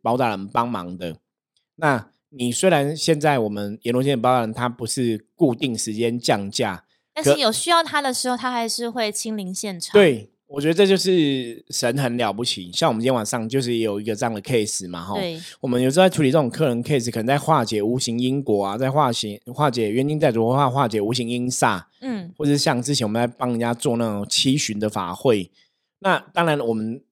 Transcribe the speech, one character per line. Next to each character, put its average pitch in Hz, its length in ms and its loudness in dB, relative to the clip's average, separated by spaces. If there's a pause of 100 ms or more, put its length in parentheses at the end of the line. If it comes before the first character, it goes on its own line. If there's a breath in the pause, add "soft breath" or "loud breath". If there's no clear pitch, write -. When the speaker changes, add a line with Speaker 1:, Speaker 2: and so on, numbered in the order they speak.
Speaker 1:
包 113 140 0
大 123 140 2
人 98 180 -4
帮 117 220 -2
忙 90 280 -8
的。 85 200 -8 (580)
那 143 320 0 (260)
你 123 160 -2
虽 185 200 2
然 147 260 2
现 156 240 0
在 143 200 2
我 107 100 0
们 104 320 -6
阎 120 100 -2
罗 123 100 2
天 139 140 0
子 117 60 -4
包 127 100 4
大 127 100 4
人 110 120 -4
他 120 160 -4
不 120 160 -8
是 113 400 -2 (100)
固 135 180 4
定 117 240 -4
时 107 160 -6
间 117 240 0
降 104 320 0
价， 101 360 -4 (280)
Speaker 2:
但 302 120 -4
是 294 140 6
有 233 120 2
需 226 180 -2
要 339 140 4
他 302 180 -2
的 269 120 -2
时 254 160 -2
候， 247 80 -2
Speaker 1:
可 247 60 -8
Speaker 2:
他 254 80 -4
还 233 180 -4
是 233 200 -6
会 226 220 -4
亲 220 240 -6
临 190 180 -6
现 190 240 -8
场。 - 140 -10
Speaker 1:
对， 156 380 6 (180)
我 143 140 -6
觉 151 80 2
得 165 40 4
这 196 140 6
就 190 80 4
是 139 760 0
神 123 280 0
很 123 160 0
了 117 160 2
不 110 140 -4
起。 90 260 -6
像 165 180 2
我 123 40 2
们 110 80 -4
今 117 40 0
天 131 80 4
晚 110 120 0
上 113 240 -4
就 131 100 0
是 123 140 -2
也 117 60 0
有 107 200 -2
一 107 60 -10
个 110 100 -2
这 127 100 -2
样 113 80 -2
的 101 80 -6
case 104 460 -2
嘛， 87 160 -10
吼。 98 120 -6
Speaker 2:
对。 170 220 -4 (220 loud breath)
Speaker 1:
我 147 80 -6
们 123 140 0
有 131 80 4
时 147 100 4
候 190 60 8
在 185 40 6
处 - 120 0
理 131 100 4
这 160 60 4
种 135 120 2
客 151 200 0
人 120 120 -2
case， 120 300 -2
可 113 80 -4
能 113 60 -4
在 135 120 2
化 143 280 2
解 104 160 0
无 120 180 0
形 120 180 -4
因 131 240 0
果 104 240 2
啊， 101 120 -2
在 131 120 0
化 135 220 2
解， 107 300 -6 (120)
化 147 160 2
解 117 200 0
冤 127 180 0
亲 156 100 -2
债 147 140 4
主， 113 180 2
化， 135 200 4
化 131 180 2
解 107 140 -2
无 107 100 0
形 123 180 -4
阴 123 220 -2
煞。 107 320 0 (160)
Speaker 2:
嗯。 202 380 -8
Speaker 1:
或 151 80 -4
者 143 60 2
是 143 60 4
像 139 240 0
之 139 140 -2
前 123 100 0
我 101 40 -2
们 113 120 -2
在 120 60 2
帮 123 220 -6
人 117 100 -2
家 117 140 -2
做 117 240 -2
那 117 120 -2
种 101 200 -4
七 139 280 2
旬 107 220 -4
的 107 100 -2
法 90 240 -6
会。 104 380 0 (520)
那 185 140 2 (160)
当 170 140 0
然 147 120 2
我 117 140 0
们 113 260 -4 (120)